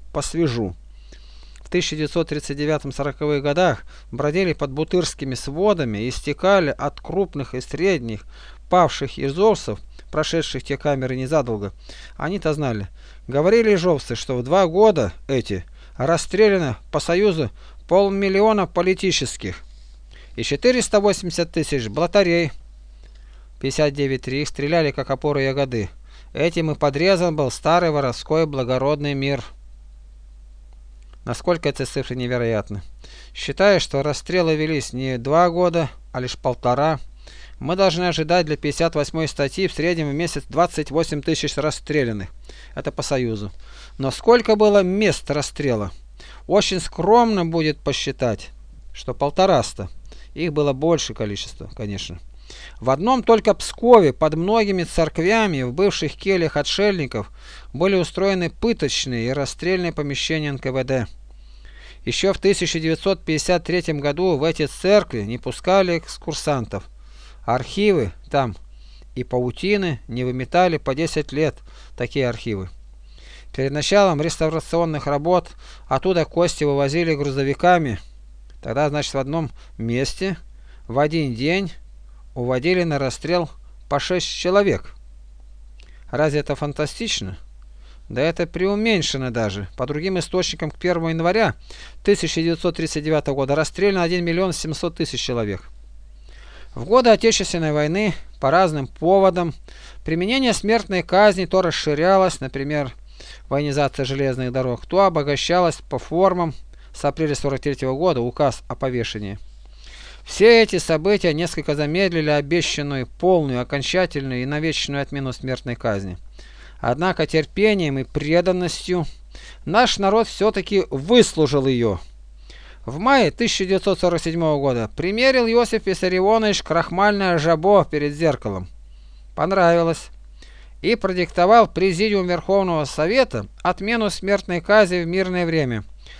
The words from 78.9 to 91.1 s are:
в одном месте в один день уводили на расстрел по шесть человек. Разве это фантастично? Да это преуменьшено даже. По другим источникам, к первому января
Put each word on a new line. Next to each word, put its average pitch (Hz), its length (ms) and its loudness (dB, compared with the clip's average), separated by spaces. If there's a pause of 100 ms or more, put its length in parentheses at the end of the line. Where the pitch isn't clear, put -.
в 139 40 -2
одном 143 320 -2 (280)
месте 131 600 -2 (500)
в 120 120 -2
один 147 340 0
день 160 380 -2 (640)
уводили 127 500 0
на 151 160 0
расстрел 151 500 -2 (380)
по 143 120 0
шесть 180 280 -2
человек. 185 680 0 (1160)
Разве 147 300 0
это 139 140 -4
фантастично? 147 800 -6 (720)
Да 117 120 -2
это 165 240 0
преуменьшено 180 840 0
даже. 104 360 -2 (100)
По 127 80 -4
другим 165 340 -4
источникам, 165 500 -4
к - 100 -12
первому 165 300 0
января 170 460 2 (480)